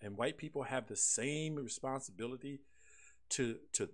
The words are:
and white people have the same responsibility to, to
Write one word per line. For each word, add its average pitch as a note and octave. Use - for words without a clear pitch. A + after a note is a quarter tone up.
and G2+
white C3+
people D3
have B2+
the G#2
same D3+
responsibility C3
to, A#2+
to G2